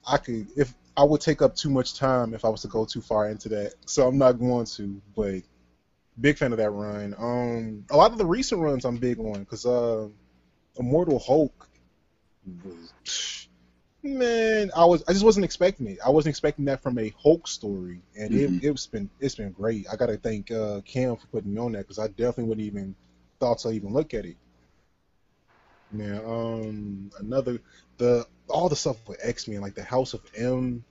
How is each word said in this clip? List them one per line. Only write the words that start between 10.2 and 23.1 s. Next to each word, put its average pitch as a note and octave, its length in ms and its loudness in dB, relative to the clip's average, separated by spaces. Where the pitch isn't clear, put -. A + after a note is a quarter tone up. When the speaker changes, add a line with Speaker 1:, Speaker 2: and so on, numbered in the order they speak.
Speaker 1:
Immortal C#3 420 2
Hulk C#3 500 0
was, - 840 -12
man, A3+ 720 2
I E3+ 100 8
was, F3 220 8
I F3+ 60 4
just G3 120 4
wasn't G3+ 200 6
expecting C3 420 0
it. F#2+ 180 -10
I B2 40 6
wasn't D3+ 220 6
expecting D3 340 -2
that C3+ 160 -2
from B2 180 -4
a A2 220 -4
Hulk E3 260 6
story, F2+ 540 -8
and G#2+ 160 -4
Speaker 2:
Mm-hmm. G2+ 240 2
Speaker 1:
it, - 40 -
it's C#3 260 -2
been, G2+ 220 -8
it's C3+ 160 -4
been G2+ 160 -8
great. G2+ 400 -4
I A2 40 -6
gotta A2 220 -2
thank, G#2+ 340 -6
uh, G#2 300 -4
Cam B2+ 360 -4
for - 100 -20
putting G2+ 260 -6
me G#2+ 60 -4
on A#2+ 140 -4
that, G2+ 140 -10
'cause G2 120 -12
I G#2+ 80 -4
definitely A#2 380 -4
wouldn't G#2+ 220 -4
even G2 280 -10